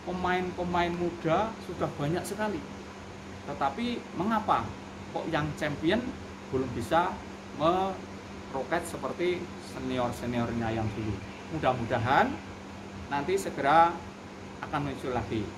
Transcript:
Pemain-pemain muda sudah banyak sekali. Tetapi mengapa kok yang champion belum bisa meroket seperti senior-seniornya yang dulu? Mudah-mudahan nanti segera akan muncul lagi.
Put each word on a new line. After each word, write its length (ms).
Pemain-pemain 880
muda 560
sudah 320
banyak 320
sekali. 320
Tetapi 720
mengapa 480
kok 160
yang 240
champion 480
belum 240
bisa 400
meroket 1300
seperti 560
senior-seniornya 1040
yang 160
dulu? 240
Mudah-mudahan 720
nanti 320
segera 560
akan 240
muncul 240
lagi. 320